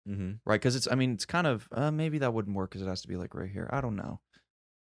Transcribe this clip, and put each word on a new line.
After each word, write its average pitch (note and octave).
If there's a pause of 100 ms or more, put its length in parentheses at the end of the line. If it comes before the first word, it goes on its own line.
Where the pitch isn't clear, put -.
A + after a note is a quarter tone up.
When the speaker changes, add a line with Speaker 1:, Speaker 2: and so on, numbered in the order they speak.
Speaker 1:
Mm-hmm. G2 (120)
Speaker 2:
Right? G#2+
'Cause B2+
it's, B2
I B2
mean, B2+
it's G#2
kind E3+
of, A#2+
uh, C#3+
maybe D#3
that B2+
wouldn't G2+
work F#2
'cause G2
it F#2
has F2+
to -
be, F#2
like, F2+
right F#2
here. F#2+
I C#3
don't A#2
know. - (720)